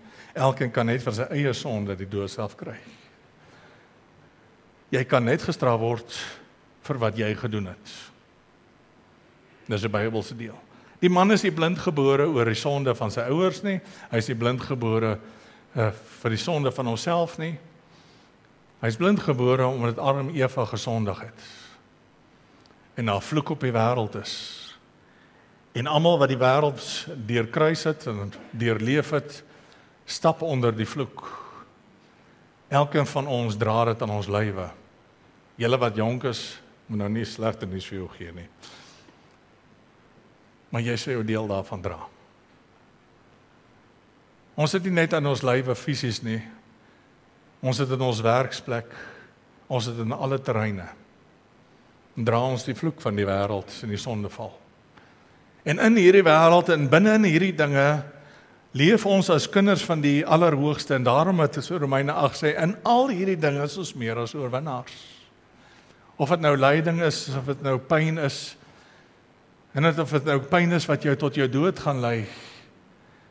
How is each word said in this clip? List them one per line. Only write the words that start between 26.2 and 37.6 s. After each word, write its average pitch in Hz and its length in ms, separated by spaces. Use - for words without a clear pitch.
die 131 80
wêreld 135 680
deurkruis 120 580
het 156 240
en 101 260
deurleef 117 580
het, - 340
stap - 360
onder 127 340
die 110 120
vloek. - 580
Elkeen 147 360
van 139 220
ons 120 300
dra 113 280
dit 113 160
aan 110 80
ons 104 180
lywe. 101 420
Julle 117 220
wat 117 180
jonk 113 280
is, - 360
moet 110 100
nou 101 120
nie 110 160
slegte 110 400